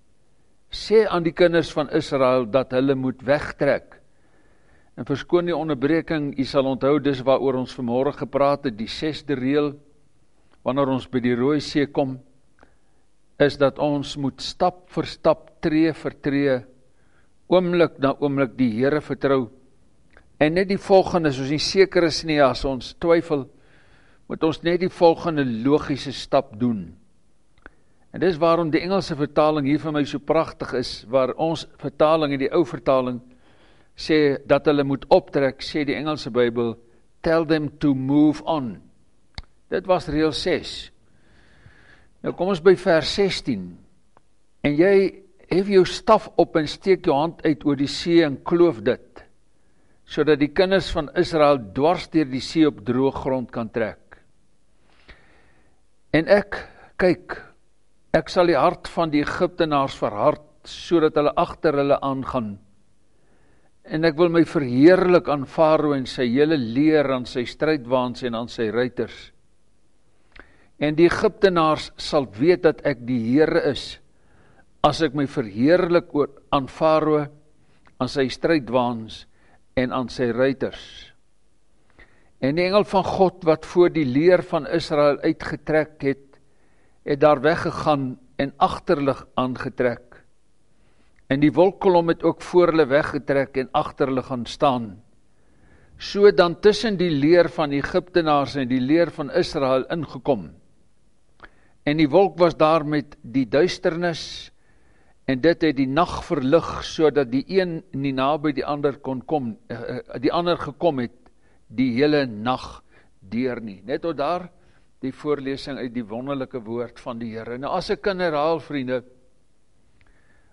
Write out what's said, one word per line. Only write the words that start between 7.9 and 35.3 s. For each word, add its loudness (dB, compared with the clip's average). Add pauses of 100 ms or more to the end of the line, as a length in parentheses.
gepraat -2
het, -4
die -10
sesde -6
reël, -2 (880)
wanneer -2
ons -4
by -2
die 0
Rooi 0
See -2
kom, -4 (1200)
is 0
dat 2
ons -4
moet -6
stap -4
vir -6
stap, -2 (100)
tree 2
vir -10
tree, 0 (880)
oomblik 2
na 0
oomblik 0
die 2
Here 0
vertrou. -2 (920)
En 2
net 0
die -2
volgende, 4
as -6
ons -4
nie -2
seker 2
is -4
nie, 0
as 2
ons -8
twyfel, 0 (840)
moet -2
ons -2
net 0
die -2
volgende 2
logiese 0
stap -2
doen. -2 (1300)
En -4
dis 0
waarom 2
die 0
Engelse -4
vertaling 0
hier 0
vir -6
my -2
so -8
pragtig -2
is, -6 (180)
waar 0
ons -4 (160)
vertaling, 2
in -2
die -4
ou 4
vertaling, -2 (760)
sê 2
dat 2
hulle 2
moet -4
optrek, 2